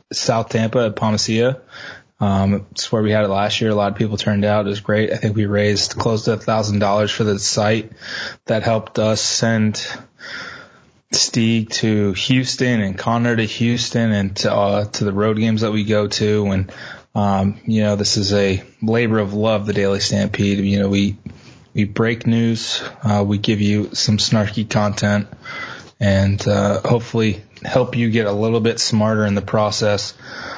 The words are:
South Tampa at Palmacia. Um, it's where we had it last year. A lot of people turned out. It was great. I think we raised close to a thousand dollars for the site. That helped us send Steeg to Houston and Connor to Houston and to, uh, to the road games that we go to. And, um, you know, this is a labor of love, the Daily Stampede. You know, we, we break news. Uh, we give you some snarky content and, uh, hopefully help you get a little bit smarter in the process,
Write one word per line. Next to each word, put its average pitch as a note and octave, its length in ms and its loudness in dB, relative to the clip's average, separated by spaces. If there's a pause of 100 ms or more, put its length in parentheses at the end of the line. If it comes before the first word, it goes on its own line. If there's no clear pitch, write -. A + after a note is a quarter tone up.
(120)
South A2+ 360 0
Tampa A2+ 380 0
at G#2 100 -4
Palmacia. A2+ 640 0 (580)
Um, G2 540 0
it's - 180 -8
where A2 120 0
we G#2 100 2
had G#2+ 120 2
it G2+ 40 0
last G2+ 320 -2
year. A2 100 0
A G#2+ 40 2
lot G2+ 180 0
of G2 60 -6
people G#2+ 180 -2
turned G2+ 280 0
out. G#2 220 2
It G2+ 40 -2
was G2+ 100 -4
great. G#2+ 320 0
I - 40 -2
think G#2 200 -2
we G#2+ 100 2
raised G#2 500 0
close A2 280 0
to A#2+ 80 2
a G#2+ 40 0
thousand G#2+ 440 0
dollars G#2 300 2
for - 140 -2
the G#2 140 2
site. A2 540 0 (540)
That A2 180 0
helped A2 340 -2
us G#2+ 220 2
send A2 640 0 (1300)
Steeg A2+ 600 0
to G#2 400 2
Houston B2+ 640 0
and F#2+ 180 -2
Connor A#2 380 0
to A2+ 80 0
Houston A#2 680 0
and G2 260 0
to, G#2 140 0
uh, G2+ 340 2
to - 180 -4
the G2+ 80 0
road G#2+ 260 2
games A2 220 2
that A2 120 0
we G#2+ 120 0
go G#2 240 2
to. G#2 380 0
And, F#2+ 260 -2 (420)
um, G2+ 500 2
you A2 180 2
know, G#2 140 2
this G2+ 200 0
is G2 160 0
a G2 300 2 (180)
labor A2+ 380 2
of G2+ 160 0
love, G#2 320 0
the G#2 80 -2
Daily G2 260 2
Stampede. G2+ 580 0
You G2+ 220 2
know, G2 80 2
we, G2+ 300 0 (560)
we G#2 100 0
break A2+ 420 -2
news. A#2 560 0 (200)
Uh, G#2 240 2
we G2+ 100 2
give G#2 240 0
you G#2 340 0
some - 220 0
snarky G#2+ 520 0
content G#2 600 0 (720)
and, G2 480 2
uh, G2+ 320 2
hopefully A2+ 640 -2 (200)
help B2+ 340 0
you A#2 140 0
get A2+ 160 2
a G2+ 60 0
little A2+ 280 0
bit A2+ 200 0
smarter G#2+ 460 2
in G2+ 80 2
the G2 80 0
process, G#2 720 0 (440)